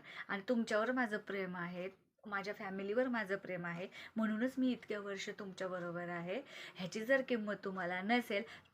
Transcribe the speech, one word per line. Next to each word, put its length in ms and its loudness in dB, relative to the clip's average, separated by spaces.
आणि 200 -2
तुमच्यावर 440 4
माझं 260 2
प्रेम 380 -4
आहे, 320 -4
माझ्या 280 -2
फॅमिलीवर 540 0
माझं 280 0
प्रेम 300 -4
आहे, 220 -4
म्हणूनच 420 2
मी 140 6
इतक्या 280 -4
वर्ष 380 -4
तुमच्याबरोबर 720 -2
आहे. 340 -2
ह्याची 300 -4
जर 240 6
किंमत 260 2
तुम्हाला 380 0
नसेल, 400 4